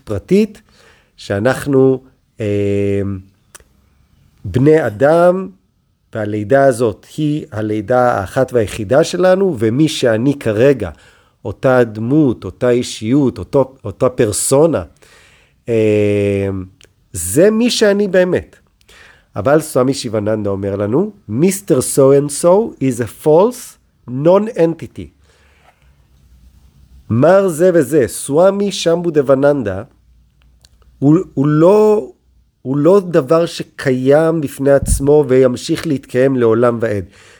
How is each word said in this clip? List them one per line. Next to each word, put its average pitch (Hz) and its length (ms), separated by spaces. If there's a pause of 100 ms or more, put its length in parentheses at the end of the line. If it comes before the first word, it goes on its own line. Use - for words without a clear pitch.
פרטית, 196 580 (540)
שאנחנו, 131 840 (380)
אה, 101 640 (1400)
בני 139 420
אדם, 170 600 (680)
והלידה 107 500
הזאת 120 420 (100)
היא 151 360
הלידה 110 600
האחת 117 400
והיחידה 117 520
שלנו, 185 540
ומי 120 300
שאני 127 500
כרגע, 110 520 (540)
אותה 123 400
דמות, 117 600
אותה 123 260
אישיות, 123 680
אותו, 131 360 (100)
אותה 117 240
פרסונה, 131 720 (840)
אה, 104 800 (640)
זה 104 380
מי 220 200
שאני 202 380
באמת. 180 480 (800)
אבל 135 240
סוואמי 135 340
שיבננדה 107 560
אומר 98 260
לנו, 127 360 (180)
"Mister 156 480 (180)
So 139 240
and 143 240
so 208 360
is 127 200
a - 260
false 185 520 (320)
non-entity." 165 960 (2000)
מר 175 380
זה 170 260
וזה, 143 340
סוואמי 196 640
שמבו 170 380
דבננדה, 135 720 (1160)
הוא, 151 200 (160)
הוא 139 120
לא, 208 640 (540)
הוא 131 140
לא 170 240
דבר 165 460
שקיים 143 920
בפני 139 320
עצמו 143 560
וימשיך 131 580
להתקיים 135 500
לעולם 117 440
ועד. 104 240 (360)